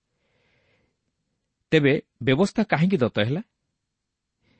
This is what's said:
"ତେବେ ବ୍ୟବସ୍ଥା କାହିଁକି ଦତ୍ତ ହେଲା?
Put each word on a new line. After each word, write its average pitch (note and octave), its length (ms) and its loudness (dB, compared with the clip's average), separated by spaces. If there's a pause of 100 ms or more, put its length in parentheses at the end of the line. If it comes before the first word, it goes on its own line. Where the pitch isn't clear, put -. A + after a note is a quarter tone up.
(1700)
"ତେବେ D3 320 2 (200)
ବ୍ୟବସ୍ଥା D3 400 0
କାହିଁକି F3+ 340 0
ଦତ୍ତ A#2 220 -2
ହେଲା? B2+ 240 -2 (1160)